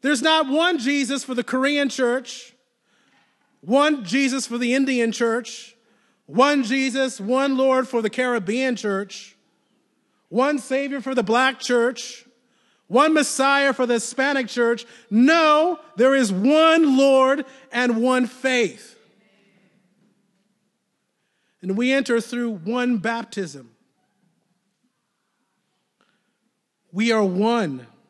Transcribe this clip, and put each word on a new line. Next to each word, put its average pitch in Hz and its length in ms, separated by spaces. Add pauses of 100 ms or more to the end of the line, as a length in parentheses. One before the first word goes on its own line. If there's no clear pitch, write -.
There's 262 200
not 320 260
one 320 300
Jesus 269 460
for 262 100
the 240 100
Korean 277 460
church, 247 640 (1040)
one 277 440
Jesus 254 420
for 233 100
the 240 160
Indian 254 400
church, - 640 (480)
one 269 400
Jesus, 262 560
one 262 380
Lord 262 280
for 240 140
the 220 80
Caribbean 240 680
church, 202 600 (920)
one 269 280
Savior 269 440
for 262 120
the 240 80
black 247 380
church, - 640 (640)
one 285 260
Messiah 277 600
for 262 100
the 240 100
Hispanic 262 540
church. 233 380 (240)
No, 311 680 (180)
there 262 180
is 247 180
one 302 640
Lord 269 480 (260)
and 240 320
one 254 240
faith. 247 680 (2750)
And 190 160
we 247 160
enter 262 300
through 240 300
one 233 440
baptism. 180 800 (3250)
We 226 220
are 220 100
one. 185 640 (240)